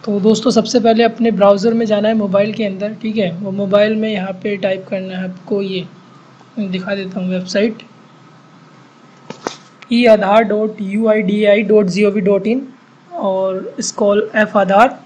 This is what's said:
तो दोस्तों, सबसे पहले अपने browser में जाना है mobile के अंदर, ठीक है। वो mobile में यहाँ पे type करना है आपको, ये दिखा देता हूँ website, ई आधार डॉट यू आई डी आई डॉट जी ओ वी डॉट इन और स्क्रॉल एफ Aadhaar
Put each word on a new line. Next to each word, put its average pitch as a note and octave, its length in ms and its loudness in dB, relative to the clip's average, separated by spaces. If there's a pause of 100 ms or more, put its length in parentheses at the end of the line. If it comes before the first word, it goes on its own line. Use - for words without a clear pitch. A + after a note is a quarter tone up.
तो G3+ 120 0
दोस्तों, A3 300 2
सबसे A3+ 300 2
पहले A3+ 240 4
अपने A3+ 260 0
browser G3+ 440 4
में A#3 120 0
जाना G#3 220 0
है A3+ 60 2
mobile G3+ 380 0
के A3 120 -4
अंदर, G3 280 -6
ठीक A3 240 -6
है। F#3+ 180 0
वो G3 180 -8
mobile G3+ 440 0
में G#3+ 120 -2
यहाँ F#3+ 260 -4
पे G3+ 240 -6
type F#3+ 300 -4
करना F#3+ 280 -8
है F#3 80 -6
आपको, F#3 380 -6
ये F#3 240 -6 (760)
दिखा F#3 340 -4
देता F#3+ 260 -8
हूँ F3+ 100 -4
website, G3 520 -2 (2000)
ई A#3+ 140 2
आधार G#3 380 4
डॉट G#3+ 380 -4
यू G#3 260 -2
आई G#3+ 140 2
डी G#3 240 0
आई G#3 180 4
डॉट G#3+ 240 4
जी F#3+ 160 0
ओ G3+ 60 4
वी G#3 120 -2
डॉट G3 240 2
इन B3 200 -2 (460)
और F#3+ 720 -4
स्क्रॉल G#3 540 0
एफ G#3+ 200 0
Aadhaar G3+ 480 4